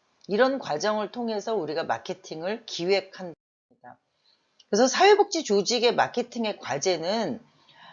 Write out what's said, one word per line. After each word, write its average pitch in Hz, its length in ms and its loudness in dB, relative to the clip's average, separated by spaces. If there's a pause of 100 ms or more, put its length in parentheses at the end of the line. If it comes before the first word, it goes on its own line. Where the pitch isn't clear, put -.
(280)
이런 254 300 2
과정을 196 520 -2
통해서 226 440 -4
우리가 156 300 -4
마케팅을 165 800 -6
기획한다. 185 680 -4 (1400)
그래서 240 140 4
사회복지 381 560 4
조직의 208 500 2
마케팅의 214 640 -2
과제는, 170 840 -2 (520)